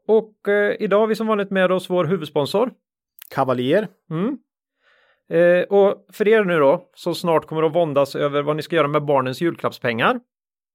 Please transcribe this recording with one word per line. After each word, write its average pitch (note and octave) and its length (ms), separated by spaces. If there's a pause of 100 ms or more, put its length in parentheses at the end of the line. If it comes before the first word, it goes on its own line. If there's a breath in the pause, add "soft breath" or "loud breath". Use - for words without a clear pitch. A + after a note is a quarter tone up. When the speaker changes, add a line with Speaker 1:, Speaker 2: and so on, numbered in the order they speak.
Speaker 1:
och, A3 420
eh, G3+ 320
idag G3+ 200
har A3+ 60
vi A3 80
som A3 120
vanligt G3+ 240
med F#3 220
oss F#3 180
vår F3+ 140
huvudsponsor. E3 640 (600)
Speaker 2:
Cavalier. C3 580 (220)
Speaker 1:
Mm. G3 280 (920)
Eh, F3 340
och G3+ 480
för G#3 160
er A3 160
nu F3 140
då, D3+ 360
som E3+ 200
snart D#3+ 320
kommer D#3 160
att D#3 120
våndas C#3+ 420
över C#3+ 260
vad D3+ 140
ni D3+ 60
ska E3+ 140
göra D3 120
med D3+ 160
barnens C3 360
julklappspengar. D#3+ 800 (540)